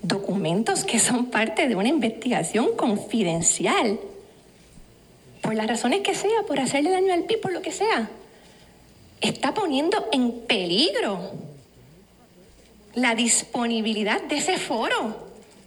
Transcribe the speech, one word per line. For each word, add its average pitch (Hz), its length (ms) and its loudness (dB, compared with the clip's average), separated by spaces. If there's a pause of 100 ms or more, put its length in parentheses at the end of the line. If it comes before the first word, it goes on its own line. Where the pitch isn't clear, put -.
documentos 190 800 -2
que 302 160 0
son 247 280 2
parte 277 400 0
de 226 80 2
una 196 140 2
investigación 240 840 0
confidencial, 208 1200 0 (1400)
por 220 140 -2
las 220 120 0
razones 247 340 2
que 381 140 0
sea, 427 320 2
por 285 120 0
hacerle 285 300 2
daño 381 240 4
al 339 120 2
pib, 440 160 0
por 381 100 -4
lo 339 100 -4
que 320 120 -8
sea, 370 360 0 (1080)
está - 340 0
poniendo 359 600 0
en 247 180 2 (160)
peligro 202 840 0 (1600)
la 240 200 2
disponibilidad 226 1080 0
de 302 160 -2
ese 359 200 0
foro 285 760 -4 (340)